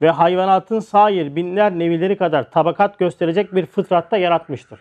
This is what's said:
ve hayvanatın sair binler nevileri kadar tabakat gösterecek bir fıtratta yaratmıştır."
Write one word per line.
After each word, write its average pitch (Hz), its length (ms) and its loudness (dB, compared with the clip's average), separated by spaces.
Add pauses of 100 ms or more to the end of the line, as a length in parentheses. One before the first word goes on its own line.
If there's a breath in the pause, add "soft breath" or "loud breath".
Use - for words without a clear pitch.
ve 156 80 4
hayvanatın 180 720 0
sair 202 560 0
binler 180 440 -2
nevileri 170 380 -2
kadar 156 340 -2
tabakat 170 480 0
gösterecek 180 560 -2
bir 180 100 -2
fıtratta 180 520 -2
yaratmıştır." 165 640 -4